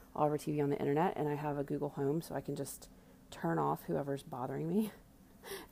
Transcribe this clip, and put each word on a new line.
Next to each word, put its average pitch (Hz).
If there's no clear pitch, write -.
all 151
of 147
our 151
T 151
V 147
on 143
the 143
internet, 147
and 151
I 147
have 147
a 143
Google 143
Home, 143
so -
I 139
can 143
just -
turn 165
off 151
whoever's 143
bothering 139
me, 208
<laughs> -